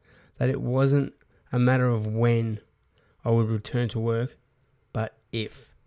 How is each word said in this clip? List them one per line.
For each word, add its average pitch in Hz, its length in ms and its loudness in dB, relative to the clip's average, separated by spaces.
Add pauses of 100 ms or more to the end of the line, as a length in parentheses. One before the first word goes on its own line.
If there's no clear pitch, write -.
(380)
that 127 120 0
it - 100 -4
wasn't 135 540 0 (360)
a 123 80 -2
matter 127 300 4
of 110 180 0
when 113 540 0 (640)
I 117 60 0
would 117 180 4
return 113 420 -2
to 113 100 -6
work, 117 360 -4 (560)
but 110 240 -6 (160)
if. - 380 -8 (160)